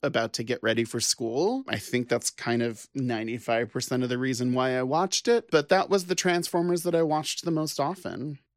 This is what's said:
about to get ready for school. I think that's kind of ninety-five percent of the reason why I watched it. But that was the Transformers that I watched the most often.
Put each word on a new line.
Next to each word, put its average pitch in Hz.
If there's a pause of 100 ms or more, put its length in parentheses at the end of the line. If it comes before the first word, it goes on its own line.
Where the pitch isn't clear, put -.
about 117
to 120
get 117
ready 113
for 117
school. 165
I 110
think 123
that's 120
kind 117
of 117
ninety-five 117
percent 127
of 123
the 123
reason 127
why 127
I 127
watched 160
it. 240
But 170
that 190
was 190
the 180
Transformers 175
that 175
I 165
watched 156
the 175
most 156
often. 139 (180)